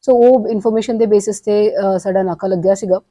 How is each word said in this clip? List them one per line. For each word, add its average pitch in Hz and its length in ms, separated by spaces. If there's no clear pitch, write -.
So 254 60
ਉਹ 240 320
ਇਨਫੋਰਮੇਸ਼ਨ 220 500
ਦੇ 226 80
ਬੇਸਿਸ 208 340
ਤੇ, 208 380
ਅ, 196 200
ਸਾਡਾ 190 260
ਨਾਕਾ 185 240
ਲੱਗਿਆ 185 260
ਸੀਗਾ। 196 380